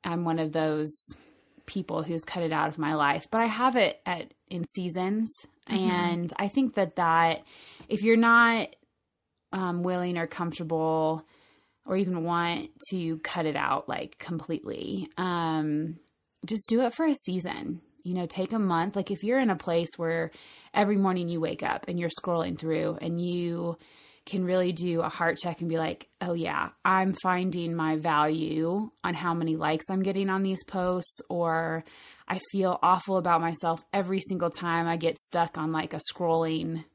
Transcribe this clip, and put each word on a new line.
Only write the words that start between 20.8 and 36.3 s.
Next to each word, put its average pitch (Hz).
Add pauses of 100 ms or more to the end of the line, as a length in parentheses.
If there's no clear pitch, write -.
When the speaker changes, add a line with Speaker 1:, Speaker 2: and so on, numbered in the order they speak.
Speaker 1:
morning 180
you 170
wake -
up -
and 175
you're 170 (120)
scrolling 170
through 160
and 170
you 170 (480)
can 185
really 180
do 170
a -
heart 165
check 170
and 170
be 165
like, 160 (140)
"Oh 175
yeah, - (160)
I'm 190 (100)
finding 180
my 160
value 160 (140)
on 180
how 170
many 165
likes 156
I'm 190
getting 196
on 190
these 190
posts," 180 (100)
or, 165 (440)
"I 185 (120)
feel 190
awful 185
about 170
myself 165
every 190
single 175
time 170
I 170
get 160
stuck 170
on, 160
like, 156
a 156 (140)
scrolling 165